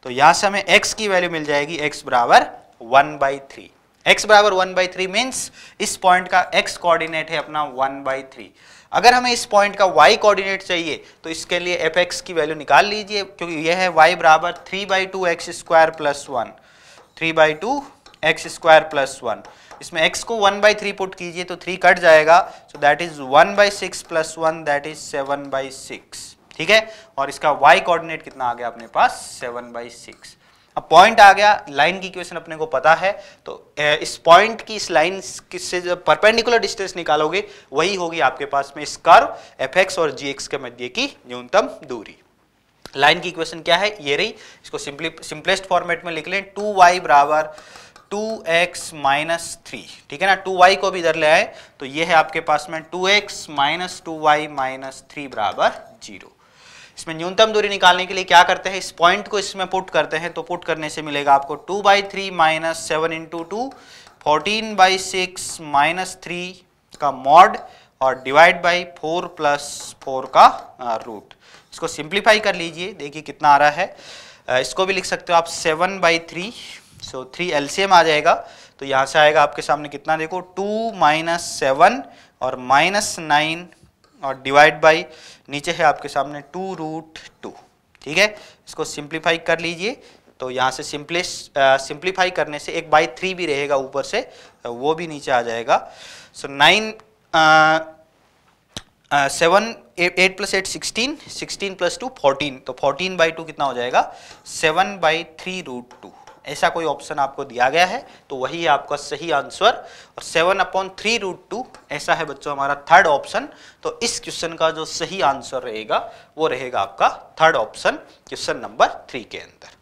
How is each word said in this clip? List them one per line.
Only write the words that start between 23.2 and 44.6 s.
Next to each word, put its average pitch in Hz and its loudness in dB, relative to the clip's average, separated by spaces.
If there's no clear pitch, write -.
one 175 6
by 202 4
six 190 -10
plus 160 -4
one, 160 -4
that 143 -2
is 156 -14
seven 139 -6
by 135 -4
six, - -18
ठीक 160 -4
है। 220 4
और 139 -2
इसका 151 -2
वाई 147 6
कोऑर्डिनेट 160 -4
कितना 131 -12
आ 120 -4
गया 120 -8
अपने 117 -10
पास, 190 2
सेवन 123 -10
बाई 120 -12
सिक्स। - -20
अब - -10
पॉइंट 208 8
आ 196 10
गया, 208 4
लाइन 156 0
की 190 -12
इक्वेशन 175 -12
अपने 160 -12
को 156 -6
पता 151 4
है, 175 -2
तो, - -18
ए, 147 2
इस - -10
पॉइंट 208 6
की 220 -12
इस - -10
लाइन 180 2
से - -10
जो 175 -4
परपेंडिकुलर 220 2
डिस्टेंस 196 -6
निकालोगे, 160 -2
वही 165 0
होगी 170 -4
आपके 139 0
पास 139 -4
में 151 -10
इस - -12
कर्व 220 6
एफ 131 -4
एक्स 185 0
और 160 0
जी 135 -10
एक्स - -10
के 143 -8
मध्य 123 -12
की 240 -6
न्यूनतम 123 -2
दूरी। 120 -12
लाइन 151 4
की 175 -8
इक्वेशन 165 -10
क्या 165 0
है, 208 -2
ये 143 -2
रही, 214 -4